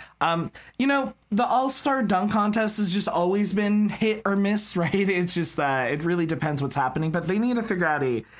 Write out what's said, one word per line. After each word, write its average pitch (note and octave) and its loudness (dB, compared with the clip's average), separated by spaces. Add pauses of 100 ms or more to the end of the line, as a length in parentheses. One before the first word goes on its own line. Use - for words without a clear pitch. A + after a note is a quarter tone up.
(220)
Um, E3 0 (280)
you B3+ 0
know, C#4 0 (180)
the A#3 2
All-Star C4+ 0
Dunk G3+ 0
Contest G#3+ 2
has G3+ 0
just G3 0
always F#3+ 0
been G#3 2
hit G#3+ 0
or G3 0
miss, G3+ 0
<laughs> - -
right? E3+ 0
It's F#3+ 0
just, E3 -2
uh, C3+ 0
it D3 -2
really E3+ 0
depends D#3 -2
what's C3+ -2
happening. C#3+ 0
But D#3+ -2
they F#3 0
need A#3+ 0
to A3+ -2
figure F#3 0
out D3 0
a, A#2+ -2 (160)